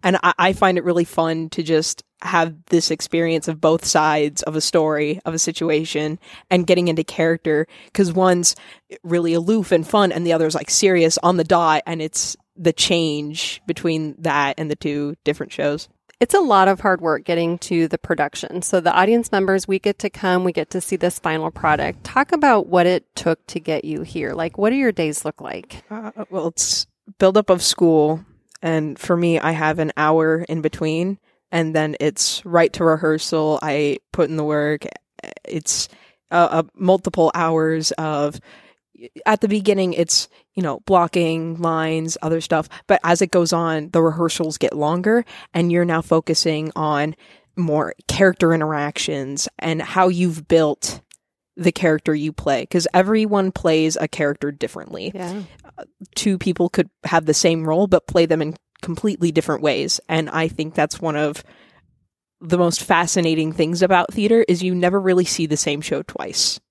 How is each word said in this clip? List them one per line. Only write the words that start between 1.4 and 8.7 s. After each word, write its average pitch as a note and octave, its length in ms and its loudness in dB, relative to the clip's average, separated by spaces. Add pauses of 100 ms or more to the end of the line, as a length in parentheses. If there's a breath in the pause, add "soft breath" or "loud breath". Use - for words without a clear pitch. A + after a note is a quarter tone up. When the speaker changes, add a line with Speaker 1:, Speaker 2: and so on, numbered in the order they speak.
Speaker 1:
to - 140 -6
just D#3+ 400 0 (180)
have E3 320 0 (120)
this E3+ 260 2
experience E3 560 -2
of D#3 120 -6
both D#3+ 240 2
sides D3+ 600 0
of D#3 100 -6
a D#3 60 -2
story, D3+ 640 0
of E3 100 -6
a D#3+ 40 -4
situation, D#3+ 800 -2 (320 loud breath)
and F3+ 160 2
getting F3 220 2
into E3 140 0
character, E3 640 0 (260 loud breath)
'cause F#3 200 0
one's F3+ 420 4 (480 loud breath)